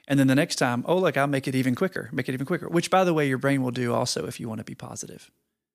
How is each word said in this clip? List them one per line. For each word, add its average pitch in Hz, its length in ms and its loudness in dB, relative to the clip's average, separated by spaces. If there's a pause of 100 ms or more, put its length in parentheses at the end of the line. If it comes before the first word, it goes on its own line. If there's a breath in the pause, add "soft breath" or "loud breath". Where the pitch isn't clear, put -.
And 139 120 4
then 135 80 6
the 135 80 6
next 160 220 2
time, 123 280 0
"Oh, 165 120 2
look, 180 180 2
I'll 143 120 2
make 139 200 -2
it 135 80 -4
even 131 180 2
quicker, 180 380 -2
make - 160 -4
it 135 60 -4
even 131 120 -4
quicker," - 220 -4
which, 170 220 0
by 190 160 4
the 175 80 2
way, 151 160 2
your 131 80 0
brain 135 260 2
will 127 80 -2
do 120 220 -2
also 123 320 -2
if 127 140 -10
you 117 100 -8
wanna 110 160 -8
be - 100 -12
positive. - 560 -16 (440)